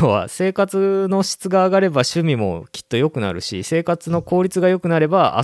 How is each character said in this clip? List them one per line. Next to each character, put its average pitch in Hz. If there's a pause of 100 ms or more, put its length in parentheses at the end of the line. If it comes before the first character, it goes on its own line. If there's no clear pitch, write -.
要 147
は 101
生 185
活 196
の 196
質 -
が 185
上 185
が 190
れ 190
ば 139
趣 170
味 156
も 90
き -
っ -
と 117
良 147
く 135
な 101
る 85
し、 95
生 165
活 165
の 170
効 180
率 185
が 180
良 185
く 175
な 165
れ 156
ば 151